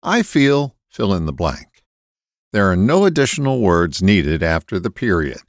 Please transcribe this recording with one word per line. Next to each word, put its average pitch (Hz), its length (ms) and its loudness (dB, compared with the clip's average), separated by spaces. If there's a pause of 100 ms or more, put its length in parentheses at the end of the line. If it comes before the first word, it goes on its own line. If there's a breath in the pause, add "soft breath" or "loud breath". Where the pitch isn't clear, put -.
"I 220 180 0
feel," 143 540 0 (140)
fill 101 240 -2
in 85 120 -2
the 78 60 -4
blank. - 500 -6 (680)
There 101 180 2
are 92 60 2
no 147 300 2
additional 139 560 0
words 85 400 0
needed 82 420 2
after 82 340 -2
the 92 140 -6
period. 85 580 -2